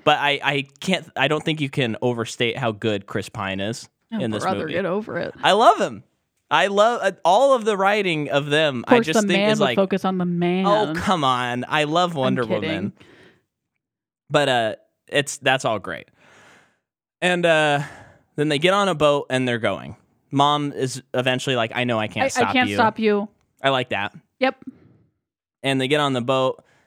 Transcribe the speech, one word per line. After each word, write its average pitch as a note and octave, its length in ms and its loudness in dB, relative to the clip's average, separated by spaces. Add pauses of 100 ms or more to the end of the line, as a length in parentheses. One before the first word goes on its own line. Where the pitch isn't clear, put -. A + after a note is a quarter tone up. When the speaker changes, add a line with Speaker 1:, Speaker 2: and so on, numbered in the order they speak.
Speaker 1:
But D3 140 4
I, C#3+ 240 -2
I C#3+ 240 -2 (140)
can't, F3 360 -4
I C3+ 120 2
don't D3+ 160 -2
think D#3 160 -2
you C3+ 100 -4
can A#2 320 -2
overstate A#2+ 540 -2
how A#2+ 160 -2
good G#2 340 -4
Chris G2+ 220 -6
Pine G2 320 -6
is G#2+ 280 -8 (240)
Speaker 2:
Oh, A3 80 -4
Speaker 1:
in A#2+ 100 -4
this G#2+ 140 -4
Speaker 2:
brother, G3+ 160 -4
Speaker 1:
movie. - 140 -8
Speaker 2:
get F#3 120 -4
over G3+ 320 -6
it. - 240 -8
Speaker 1:
I D3+ 100 4
love D4 280 6
him. C#3 220 -4 (480)
I D#3+ 180 2
love, G#3 340 2
uh, G3 80 2 (140)
all B3 300 6
of A3+ 100 0
the G#3+ 120 0
writing F#3+ 540 0
of C#3+ 160 0
them. C#3+ 340 0
Speaker 2:
Of - 60 -8
course, A#3+ 120 6 (100)
Speaker 1:
I A#3+ 40 0
just A3+ 100 2
Speaker 2:
the G3+ 60 0
Speaker 1:
think F#3+ 120 2
Speaker 2:
man G#3 100 2
Speaker 1:
is G#3+ 100 2
Speaker 2:
would D3 40 2
Speaker 1:
like, B2 120 0
Speaker 2:
focus G3 280 0
on F#3+ 140 -2
the F3+ 60 0
man. F3 420 0
Speaker 1:
"Oh, G#3 300 2
come F3+ 280 0
on. B2 440 0
I D3+ 160 0
love E3+ 280 0
Speaker 2:
I'm D#3+ 60 -8
Speaker 1:
Wonder B2+ 280 0
Speaker 2:
kidding. G#2+ 240 -2
Speaker 1:
Woman." F#2+ 220 -6 (1400)
But, C#3+ 180 2
uh, A#2 260 2 (340)
it's, - 300 -2
that's - 260 2
all A2+ 160 0
great. D#2 280 -12 (1120)
And, F3 240 0
uh, D3+ 380 4 (540)
then D3+ 120 0
they D3 120 0
get F3+ 140 4
on G3+ 140 2
a F3+ 60 0
boat D3 360 2
and B2+ 180 0
they're A#2+ 100 -2
going. F#2 380 -4 (340)
Mom C#3+ 420 2
is C3 300 -6 (120)
eventually B2+ 420 0
like, A2+ 180 -2
"I B2+ 100 -2
know A#2+ 140 0
I G#2+ 80 -2
can't A#3+ 200 -2
Speaker 2:
I, - 20 0
Speaker 1:
stop B3 220 0
Speaker 2:
I - 20 -2
can't B3+ 160 0
Speaker 1:
you." G#3 80 -4
Speaker 2:
stop A3 240 0
you. G#3 280 0 (340)
Speaker 1:
I C3+ 80 2
like B2+ 200 0
that. G2+ 240 -4 (240)
Speaker 2:
Yep. C4 180 -2 (1080)
Speaker 1:
And C3+ 160 0
they C3 80 -2
get D3 120 2
on C#3+ 120 0
the B2 80 -2
boat C3 420 0 (240)